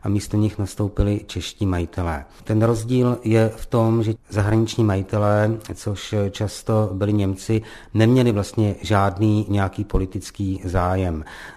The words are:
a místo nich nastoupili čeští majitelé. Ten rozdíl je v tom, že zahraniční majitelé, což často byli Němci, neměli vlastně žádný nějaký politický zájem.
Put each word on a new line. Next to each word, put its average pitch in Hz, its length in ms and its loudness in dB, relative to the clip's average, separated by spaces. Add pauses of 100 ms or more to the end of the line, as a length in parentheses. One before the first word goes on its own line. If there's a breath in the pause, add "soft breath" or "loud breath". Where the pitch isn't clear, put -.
a - 60 -4
místo 101 280 -2
nich 107 220 0
nastoupili 104 680 -2
čeští - 380 -6
majitelé. 87 600 -4 (180)
Ten 107 180 0
rozdíl 120 640 2
je 113 320 4
v - 100 -12
tom, 113 380 2
že 110 100 0 (160)
zahraniční 110 540 2
majitelé, 104 720 2 (160)
což - 420 -6 (160)
často 107 600 -2
byli 101 200 0
Němci, 104 480 0 (320 loud breath)
neměli 120 380 6
vlastně 104 500 0
žádný 104 680 2
nějaký 101 340 0
politický 95 800 -4
zájem. 90 640 0 (320 loud breath)